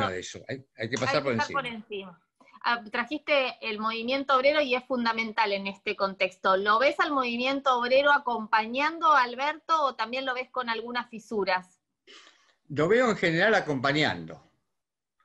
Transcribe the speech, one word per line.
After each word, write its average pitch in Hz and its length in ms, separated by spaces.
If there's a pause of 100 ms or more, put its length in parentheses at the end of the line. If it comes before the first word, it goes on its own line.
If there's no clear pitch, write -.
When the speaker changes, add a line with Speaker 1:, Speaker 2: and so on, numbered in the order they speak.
Speaker 1:
encima 95 60
de 90 80
eso, - 280
hay, 131 180 (120)
hay 110 120
que 127 80
pasar 131 180
Speaker 2:
hay 147 60
que - 20
Speaker 1:
por 135 100
Speaker 2:
estar 101 120
Speaker 1:
encima. 95 160
Speaker 2:
por 247 60
encima. 202 540 (460)
Ah, 233 240
trajiste 269 720
el 214 180
movimiento 233 560
obrero 285 260
y 254 140
es 247 100
fundamental 226 680
en 196 140
este 196 280
contexto. 190 640
¿Lo 208 220
ves 294 200
al 330 120
movimiento 254 640
obrero 262 340
acompañando 247 1000
a 269 120
Alberto 294 600
o 247 120
también 247 300
lo 254 80
ves 254 180
con 247 180
algunas 233 400
fisuras? 190 720 (880)
Speaker 1:
Lo 147 180
veo 240 240
en 180 60
general 180 380
acompañando, 135 960 (720)